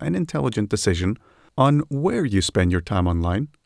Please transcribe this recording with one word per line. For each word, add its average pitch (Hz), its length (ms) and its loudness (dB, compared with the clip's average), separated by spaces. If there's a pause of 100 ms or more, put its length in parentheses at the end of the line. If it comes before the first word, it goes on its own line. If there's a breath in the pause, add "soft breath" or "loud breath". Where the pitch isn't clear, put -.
and 156 140 -4
intelligent 139 540 -2
decision 98 480 0 (400 soft breath)
on 143 320 4
where 170 360 -2
you 98 160 2
spend 90 300 2
your 90 100 0
time 90 260 0
online, 87 400 0 (180)